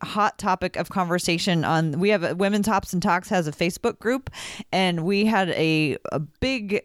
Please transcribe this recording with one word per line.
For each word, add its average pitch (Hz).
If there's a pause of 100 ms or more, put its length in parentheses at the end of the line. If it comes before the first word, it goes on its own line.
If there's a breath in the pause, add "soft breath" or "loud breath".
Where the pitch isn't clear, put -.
hot -
topic 185
of -
conversation 175
on, 160
we 196
have 196
a, 160
Women's 202
Hops 202
and 175
Talks 180
has 180
a 147
Facebook 170
group, 254 (420 loud breath)
and 175
we 202
had 196
a, 156 (140)
a 147
big 208